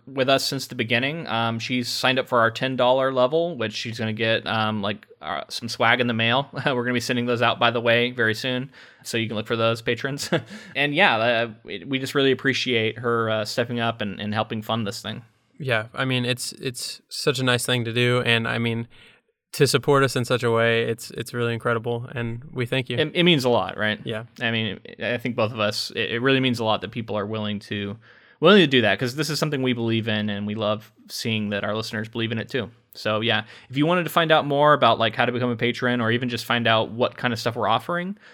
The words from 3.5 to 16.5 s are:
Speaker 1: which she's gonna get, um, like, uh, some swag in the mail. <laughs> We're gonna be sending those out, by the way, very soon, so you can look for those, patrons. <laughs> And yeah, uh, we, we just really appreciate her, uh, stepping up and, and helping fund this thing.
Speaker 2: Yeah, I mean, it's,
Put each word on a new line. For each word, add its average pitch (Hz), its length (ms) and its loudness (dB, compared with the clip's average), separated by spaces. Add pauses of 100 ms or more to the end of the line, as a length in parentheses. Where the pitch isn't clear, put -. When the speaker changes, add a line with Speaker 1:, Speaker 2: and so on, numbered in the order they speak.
Speaker 1:
which 110 160 -4
she's 113 260 -8
gonna 110 140 -2
get, 113 340 0
um, 107 340 0
like, 104 240 -6 (160)
uh, 76 280 -6
some - 180 -8
swag 117 320 4
in 120 80 2
the 120 60 0
mail. 117 360 2
<laughs> - 40 -20
We're 131 80 -8 (220)
gonna 123 100 -2
be 120 80 0
sending 120 240 -2
those 120 160 0
out, 117 180 2
by 120 120 4
the 117 100 -2
way, 120 300 4
very 113 220 2
soon, 127 380 -4 (320)
so - 140 -4
you 113 100 0
can 110 80 -6
look 107 120 -4
for 117 100 -2
those, 113 240 2
patrons. 135 480 -4 (240)
<laughs> - 240 -16
And 143 180 2
yeah, 160 220 6
uh, 117 320 2 (140)
we, 87 200 -10
we 135 160 -2
just 131 160 -4
really 135 160 4
appreciate 117 680 0
her, 117 300 0
uh, 110 140 0
stepping 120 380 -2
up 117 180 -2
and, 104 220 -6
and 104 120 -4
helping 110 280 -2
fund 113 260 -4
this - 140 -8
thing. - 220 -10 (340)
Speaker 2:
Yeah, 117 360 -2
I 131 120 -4
mean, 127 180 0
it's, 123 300 -4